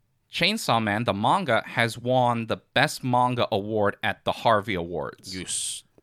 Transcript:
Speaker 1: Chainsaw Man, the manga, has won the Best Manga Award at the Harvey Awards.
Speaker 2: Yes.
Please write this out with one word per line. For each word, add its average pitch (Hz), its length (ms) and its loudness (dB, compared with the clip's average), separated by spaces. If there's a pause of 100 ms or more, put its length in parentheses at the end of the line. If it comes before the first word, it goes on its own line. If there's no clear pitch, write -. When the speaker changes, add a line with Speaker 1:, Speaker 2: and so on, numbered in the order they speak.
(320)
Speaker 1:
Chainsaw 170 500 0
Man, 107 240 0
the 101 80 2
manga, 123 520 2
has 117 320 -2
won 120 500 2
the 101 100 -2 (180)
Best 135 280 2
Manga 123 480 2
Award 104 520 0
at 101 220 -2
the 98 60 0
Harvey 107 440 2
Awards. 85 600 -6
Speaker 2:
Yes. - 480 -8 (200)